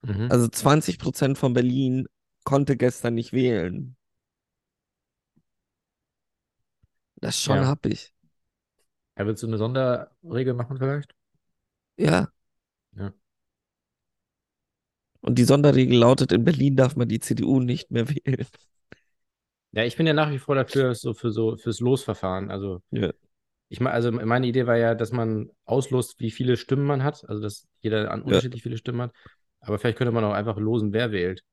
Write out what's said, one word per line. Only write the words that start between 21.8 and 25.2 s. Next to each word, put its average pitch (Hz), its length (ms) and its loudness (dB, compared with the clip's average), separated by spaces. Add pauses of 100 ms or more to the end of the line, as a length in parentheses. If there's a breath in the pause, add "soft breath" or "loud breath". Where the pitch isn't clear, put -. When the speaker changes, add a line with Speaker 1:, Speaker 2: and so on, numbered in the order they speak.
Speaker 1:
Losverfahren. 101 680 -2
Also, 98 400 -8
Speaker 2:
Ja. 101 220 -2 (560)
Speaker 1:
ich - 120 -10
me-, 127 100 0
also 120 220 0
meine 120 340 0
Idee 123 200 0
war 120 100 2
ja, 117 180 2
dass 110 180 -4
man 113 380 -2 (140)